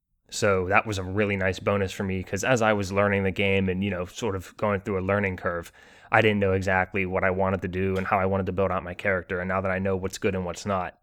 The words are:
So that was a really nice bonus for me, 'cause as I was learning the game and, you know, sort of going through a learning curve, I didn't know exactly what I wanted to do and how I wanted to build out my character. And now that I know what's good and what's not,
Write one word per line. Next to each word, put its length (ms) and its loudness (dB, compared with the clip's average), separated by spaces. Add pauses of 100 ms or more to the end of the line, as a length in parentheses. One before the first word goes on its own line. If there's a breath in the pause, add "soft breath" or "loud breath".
(280)
So 400 2
that 180 0
was 120 -4
a 40 -6
really 340 -2
nice 220 -2
bonus 320 0
for 140 -8
me, 180 -4
'cause 220 -6
as 180 2
I 100 4
was 200 0
learning 320 2
the 80 2
game 360 2
and, 140 -2
you 80 0
know, 160 -4
sort 300 -6
of 200 -12
going 240 0
through 200 -2
a 20 -4
learning 340 0
curve, 360 -4 (400 soft breath)
I 80 8
didn't 180 4
know 140 4
exactly 520 2
what 200 0
I 60 4
wanted 320 0
to 60 -4
do 280 -2
and 100 -2
how 120 2
I 80 2
wanted 200 0
to 60 -4
build 180 0
out 140 -2
my 100 -10
character. 460 -2
And 80 -4
now 120 0
that 120 -2
I 80 0
know 160 0
what's 220 -6
good 180 -2
and 80 -2
what's 220 -8
not, 360 -2